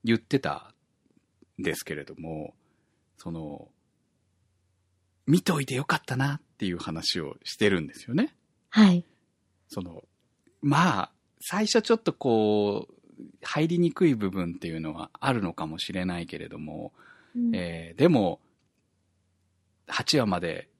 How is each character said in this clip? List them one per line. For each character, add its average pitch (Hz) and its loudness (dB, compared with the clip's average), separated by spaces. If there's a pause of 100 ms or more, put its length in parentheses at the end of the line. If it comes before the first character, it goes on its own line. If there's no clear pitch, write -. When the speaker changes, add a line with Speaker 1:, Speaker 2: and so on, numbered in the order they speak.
Speaker 1:
言 113 6
っ 117 0
て - 0
た - -6 (840)
ん - -8
で 80 0
す - -10
け 80 -8
れ 73 -10
ど - -16
も、 80 -10 (640)
そ - -10
の、 78 -10 (1600)
見 170 6
と 160 0
い 139 -2
て 131 -6
よ 131 -2
か - 0
っ - -4
た 127 -6
な 139 0
っ 151 -14 (160)
て - -4
い 92 -2
う 87 -4
話 82 -6
を 73 -8
し - -14
て 104 4
る 92 2
ん 76 -6
で - -16
す - -18
よ 120 -8
ね。 220 0 (360)
Speaker 2:
は 214 8
い。 175 2 (600)
Speaker 1:
そ - -8
の、 85 -14 (580)
ま 143 2
あ、 - -6 (300)
最 214 -2
初 220 2
ち 214 -2
ょ 226 6
っ 226 -10
と - -2
こ 107 2
う、 - -20 (480)
入 156 -2
り 170 2
に 170 4
く 180 4
い 139 6
部 104 -2
分 90 -4
っ 90 -14
て 85 -8
い 80 -6
う - -6
の 78 -6
は 69 -12 (100)
あ 135 0
る 117 0
の 90 -4
か 82 -6
も 80 -10
し - -8
れ 92 -4
な 87 -4
い 82 -10
け - -12
れ - -12
ど 76 -14
も、 76 -12 (420)
Speaker 2:
う 240 -2
ん。 233 2
Speaker 1:
え 82 -6
ー、 - -12
で 143 8
も、 107 4 (1500)
八 - 0
話 123 4
ま 92 0
で 85 -6 (100)